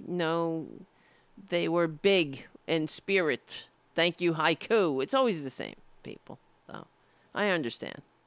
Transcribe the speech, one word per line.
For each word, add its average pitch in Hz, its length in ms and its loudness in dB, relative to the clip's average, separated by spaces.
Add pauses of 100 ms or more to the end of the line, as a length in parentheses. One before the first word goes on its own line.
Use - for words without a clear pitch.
know 165 600 -2 (840)
they 170 200 0
were 170 180 2
big 160 560 2 (240)
in 156 220 0
spirit. - 760 -2 (280)
Thank 165 240 2
you, 170 140 4
Haiku. 160 680 2
It's 139 120 -4
always 226 320 2
the 131 40 -6
same - 260 -8 (280)
people, - 340 -16 (300)
though. - 200 -14 (460)
I 208 140 0
understand. 165 540 -4 (260)